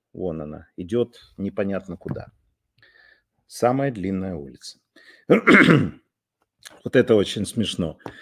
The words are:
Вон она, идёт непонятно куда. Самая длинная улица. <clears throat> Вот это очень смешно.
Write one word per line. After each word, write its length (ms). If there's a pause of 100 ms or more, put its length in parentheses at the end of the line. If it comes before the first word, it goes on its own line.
(120)
Вон 300
она, 340
идёт 420 (200)
непонятно 580
куда. 360 (1160)
Самая 440
длинная 440
улица. 440 (480)
<clears throat> 720 (840)
Вот 120
это 200
очень 300
смешно. 520 (240)